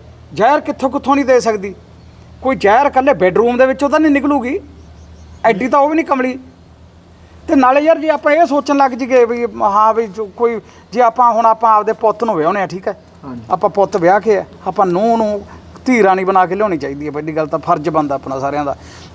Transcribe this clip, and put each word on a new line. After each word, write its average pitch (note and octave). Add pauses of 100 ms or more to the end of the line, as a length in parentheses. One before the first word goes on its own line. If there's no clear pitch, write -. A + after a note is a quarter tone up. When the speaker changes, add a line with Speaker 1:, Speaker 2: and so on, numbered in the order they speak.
(340)
Speaker 1:
ਜ਼ਹਿਰ B3
ਕਿੱਥੋਂ C4+
ਕਿੱਥੋਂ C#4
ਨਹੀਂ C#4
ਦੇ B3
ਸਕਦੀ। G3+ (680)
ਕੋਈ B3+
ਜ਼ਹਿਰ A3
ਇਕੱਲੇ C4+
ਬੈੱਡਰੂਮ G3
ਦੇ C4
ਵਿੱਚੋਂ C4+
ਤਾਂ D4+
ਨਹੀਂ D#4
ਨਿਕਲੂਗੀ, C#4 (840)
ਐਡੀ A3+
ਤਾਂ C#4+
ਉਹ C#4+
ਵੀ D#4
ਨਹੀਂ D#4+
ਕਮਲੀ। B3+ (1120)
ਤੇ E4
ਨਾਲੇ C4+
ਯਾਰ D#4+
ਜੇ D4+
ਆਪਾਂ D4
ਇਹ E4
ਸੋਚਣ C#4+
ਲੱਗ C#4
ਜਾਈਏ B3
ਵੀ A#3+ (160)
ਹਾਂ G#3+
ਵੀ A3+
ਜੋ G#3+
ਕੋਈ, A#3 (320)
ਜੇ A3
ਆਪਾਂ A#3+
ਹੁਣ A3+
ਆਪਾਂ A3
ਆਪਦੇ G#3+
ਪੁੱਤ G#3+
ਨੂੰ A3
ਵਿਆਹੁੰਦੇ F3
ਆ, F3+
ਠੀਕ F#3+
ਹੈ? F#3+ (240)
Speaker 2:
ਹਾਂਜੀ। B2+ (100)
Speaker 1:
ਆਪਾਂ F#3
ਪੁੱਤ G3
ਵਿਆਹ F#3
ਕੇ G#3
ਆ, E3+ (220)
ਆਪਾਂ F#3
ਨੂੰਹ G#3
ਨੂੰ G#3 (380)
ਧੀ B3
ਰਾਣੀ F#3+
ਬਣਾ F#3
ਕੇ E3+
ਲਿਆਉਣੀ G3
ਚਾਹੀਦੀ C#3+
ਹੈ। D3+
ਪਹਿਲੀ D3+
ਗੱਲ D#3
ਤਾਂ D#3
ਫਰਜ਼ D#3+
ਬਣਦਾ D3+
ਆਪਣਾ C3+
ਸਾਰਿਆਂ C#3+
ਦਾ। C#3 (380)